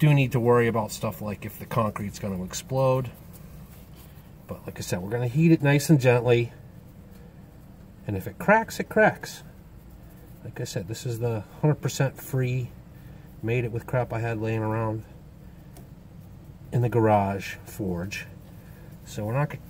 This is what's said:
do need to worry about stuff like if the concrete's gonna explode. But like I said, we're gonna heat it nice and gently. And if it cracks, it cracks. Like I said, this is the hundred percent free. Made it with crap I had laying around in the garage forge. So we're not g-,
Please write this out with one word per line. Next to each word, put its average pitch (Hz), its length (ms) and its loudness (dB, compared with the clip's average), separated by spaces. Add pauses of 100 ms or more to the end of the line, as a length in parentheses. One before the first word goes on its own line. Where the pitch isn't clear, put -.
do 151 120 8
need 135 200 4
to 123 80 2
worry 120 260 6
about 107 240 0
stuff - 320 -6
like 104 220 -8
if 104 140 -10
the 101 80 -14
concrete's 104 520 -2
gonna 95 240 -6
explode. 131 680 0 (1400)
But - 180 -12
like - 120 -12
I - 20 -8
said, 98 220 -4
we're 98 80 -8
gonna 120 180 -2
heat 160 240 6
it 165 100 4
nice 143 260 4
and 151 120 8
gently. 120 520 4 (1500)
And 104 120 -4
if 92 100 -8
it - 100 -12
cracks, 220 440 2
it 190 80 -6
cracks. - 560 0 (1000)
Like - 160 -10
I 123 40 -4
said, 98 240 -6
this 110 180 -8
is 117 140 -4
the 113 240 -2 (160)
hundred 151 200 2
percent - 400 -2
free. 127 520 -2 (720)
Made 117 200 0
it 117 60 -4
with 113 160 -6
crap 123 260 -2
I 113 60 -4
had 113 240 -4
laying 110 160 0
around 110 460 -2 (1700)
in 123 100 2
the 123 60 4
garage 104 680 2 (100)
forge. 92 640 -6 (800)
So - 200 -8
we're 110 100 -4
not 147 180 -2
g-, - 60 -12 (120)